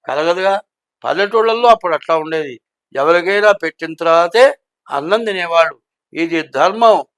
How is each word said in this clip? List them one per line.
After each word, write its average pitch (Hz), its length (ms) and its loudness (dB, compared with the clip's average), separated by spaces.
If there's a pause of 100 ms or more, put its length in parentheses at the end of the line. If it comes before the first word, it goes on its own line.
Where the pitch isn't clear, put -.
కలగదుగా. 180 560 -2 (420)
పల్లెటూళ్ళల్లో 220 640 0
అప్పుడు 180 260 2
అట్లా 160 220 -2
ఉండేది. 156 440 -6 (360)
ఎవరికైనా 175 560 2
పెట్టిన 160 480 -6
తర్వాతే 175 580 2 (320)
అన్నం 165 340 -4
తినేవాళ్ళు. 170 560 -2 (340)
ఇది 165 280 -4
ధర్మం. 190 640 2 (140)